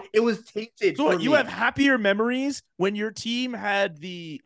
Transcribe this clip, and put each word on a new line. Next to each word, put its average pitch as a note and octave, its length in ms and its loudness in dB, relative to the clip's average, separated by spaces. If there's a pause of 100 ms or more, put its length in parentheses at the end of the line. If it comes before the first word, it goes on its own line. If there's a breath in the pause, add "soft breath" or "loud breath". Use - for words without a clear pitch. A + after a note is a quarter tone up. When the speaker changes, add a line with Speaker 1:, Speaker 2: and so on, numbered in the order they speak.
(140)
Speaker 1:
It G#3+ 60 4
was A#3 260 0
tainted G#3 500 -2
Speaker 2:
So D4 100 0
Speaker 1:
for D4+ 100 4
Speaker 2:
what, E3+ 80 -2
you C4 80 2
Speaker 1:
me. D4+ 60 8
Speaker 2:
have B3+ 100 0
happier C4 500 2
memories A#3 640 0 (140)
when G3 200 0
your G#3+ 140 -4
team A#3+ 420 -6
had G3+ 480 -2
the, E3+ 460 -10